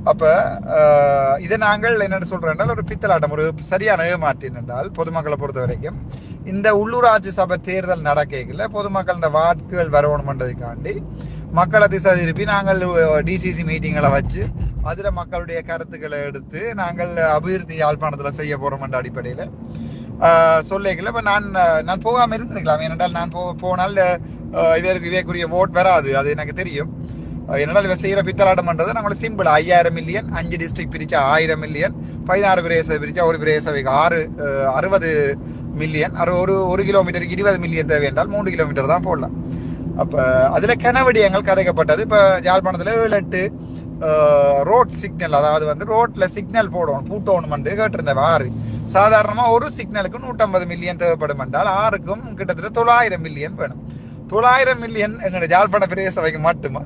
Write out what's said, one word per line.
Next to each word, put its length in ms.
அப்ப, 240
அஹ், 720
இதை 160
நாங்கள் 420
என்னென்னு 320
சொல்றேன் 200
என்றால், 180
ஒரு 140
பித்தலாட்டம், 480
ஒரு 300
சரியான 460
ஏமாற்றம் 480
என்றால், 360
பொதுமக்களை 460
பொறுத்த 220
வரைக்கும் 380
இந்த 300
உள்ளூராட்சி 560
சபை 260
தேர்தல் 440
நடக்கைக்குள்ள 600
பொதுமக்களோட 580
வாக்குகள் 580
வரணும்ன்றதுக்காண்டி 1040
மக்களை 360
திசை 320
திருப்பி 260
நாங்கள் 360
டி 140
சி 140
சி 120
மீட்டிங்களை 480
வச்சு 300
அதுல 280
மக்களுடைய 500
கருத்துக்களை 580
எடுத்து 540
நாங்கள் 420
அபிவிருத்தி 640
யாழ்ப்பாணத்துல 520
செய்ய 280
போறோம் 240
என்ற 200
அடிப்படையில, 420
அஹ், 500
சொல்லிக்கல. 380
இப்ப 140
நான், 260
நான் 160
போகாம 360
இருந்திருக்கலாம், 460
ஏனென்றால் 300
நான் 180
போ-, 300
போனால், 360
அஹ், 840
இவருக்கு, 320
இவருக்குரிய 400
ஓட் 220
வராது, 460
அது 120
எனக்கு 240
தெரியும். 460
ஏனென்றால் 260
இவ 120
செய்யற 280
பித்தலாட்டம் 440
பண்றது 260
நம்மளுக்கு 280
சிம்பிள். 240
ஐயாயிரம் 480
மில்லியன், 380
அஞ்சு 260
டிஸ்ட்ரிக்ட் 340
பிரிச்சா 240
ஆயிரம் 440
மில்லியன், 340
பதினாறு 360
பிரதேச 360
பிரிச்சா 260
ஒரு 140
பிரதேசவைக்கு 500
ஆறு, 500
அஹ், 280
அறுபது 720
மில்லியன். 380
அறு-, 280
ஒரு, 280
ஒரு 160
கிலோமீட்டருக்கு 480
இருபது 260
மில்லியன் 300
தேவை 200
என்றால் 200
மூன்று 240
கிலோமீட்டர் 340
தான் 160
போடலாம். 300
அப்ப 260
அதுல 240
கனவடியங்கள் 720
கதைக்கப்பட்டது. 560
இப்ப 440
யாழ்ப்பாணத்துல 440
ஏழு, 280
எட்டு, 360
அஹ், 640
ரோட் 260
சிக்னல், 440
அதாவது 320
வந்து 200
ரோட்ல 400
சிக்னல் 460
போடணும், 340
பூட்டணும் 460
என்று 200
கேட்டிருந்த 420
ஆறு. 360
சாதாரணமா 560
ஒரு 200
சிக்னலுக்கு 500
நூற்றம்பது 460
மில்லியன் 320
தேவைப்படும் 420
என்றால் 260
ஆறுக்கும் 720
கிட்டத்தட்ட 360
தொள்ளாயிரம் 500
மில்லியன் 340
வேணும். 260
தொள்ளாயிரம் 520
மில்லியன் 320
எங்களுடைய 380
யாழ்ப்பாண 360
பிரதேச 220
சபைக்கு 320
மட்டுமா? 460